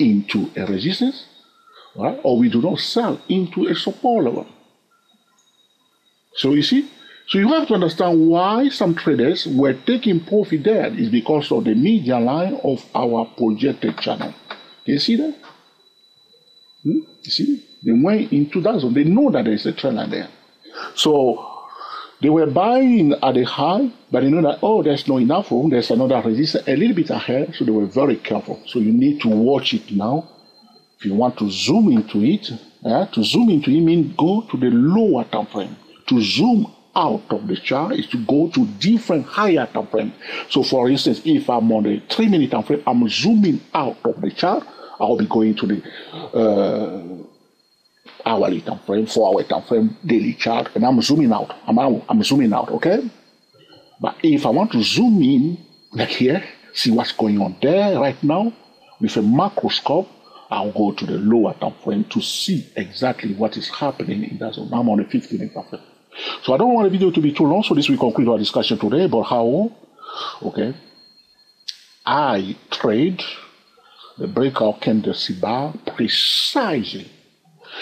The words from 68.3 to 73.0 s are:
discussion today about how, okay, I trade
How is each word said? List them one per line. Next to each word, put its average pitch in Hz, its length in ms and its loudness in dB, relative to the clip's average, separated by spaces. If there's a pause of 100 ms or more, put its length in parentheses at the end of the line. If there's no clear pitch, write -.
discussion 107 420 -2
today 123 260 0
about 123 180 0
how, 127 500 0 (720)
okay, - 320 -4 (1300)
I 117 500 -2 (160)
trade 143 520 -2 (960)